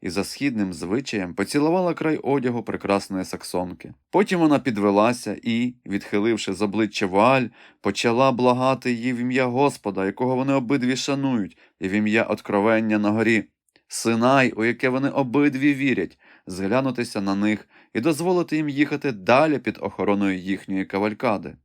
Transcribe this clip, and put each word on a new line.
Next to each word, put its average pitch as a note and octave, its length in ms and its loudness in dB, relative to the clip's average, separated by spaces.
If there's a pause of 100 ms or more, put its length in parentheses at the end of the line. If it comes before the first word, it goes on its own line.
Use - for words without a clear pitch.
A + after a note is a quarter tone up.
і F#2 80 -8
за F#2+ 140 -2
східним G#2+ 500 -4
звичаєм F2+ 600 -6
поцілувала D#3+ 600 0
край D#3 240 -2
одягу B2 460 -2
прекрасної F#2+ 600 -2
саксонки. F2+ 680 -8 (160)
Потім F#3 300 2
вона D3+ 200 4
підвелася G#2 840 2
і, A#2+ 300 -2 (120)
відхиливши G2+ 680 -2
з F#2 80 -6
обличчя G#2 440 -2
вуаль, A2+ 420 4 (340)
почала A#2+ 500 2
благати B2+ 600 2
її A#2+ 220 -2
в A#2+ 40 -4
ім'я B2+ 280 0
Господа, A#2+ 600 0
якого B2+ 300 -2
вони C3+ 180 0
обидві B2+ 420 0
шанують, C3 600 -2 (220)
і - 80 -4
в F2+ 40 -4
ім'я G#2+ 320 2
откровення G#2+ 760 0
на G#2 100 0
горі A2+ 360 2 (460)
Синай, A#2+ 600 2
у G#2+ 140 -4
яке A#2+ 240 0
вони C3 200 0
обидві C#3 640 2
вірять, B2 460 -2 (280)
зглянутися A#2 760 -2
на G2 140 -2
них G#2 320 -2 (260)
і A2 60 -4
дозволити E3 560 0
їм D#3 140 -2
їхати D3 420 -2
далі B2 480 4
під - 220 -4
охороною G2 560 0
їхньої F#2+ 480 -4
кавалькади. G2 800 -2